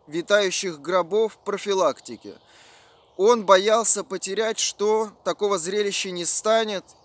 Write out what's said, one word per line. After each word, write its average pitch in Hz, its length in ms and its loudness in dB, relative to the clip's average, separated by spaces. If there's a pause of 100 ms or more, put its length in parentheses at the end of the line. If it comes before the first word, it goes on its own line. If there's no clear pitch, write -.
витающих 175 760 -2
гробов 185 640 0
профилактики. 170 920 -4 (800)
Он 214 300 4
боялся 202 580 4
потерять, 196 560 -6
что 214 520 -2 (120)
такого 196 340 -2
зрелища 190 540 -4
не 175 140 -6
станет, 220 580 0 (220)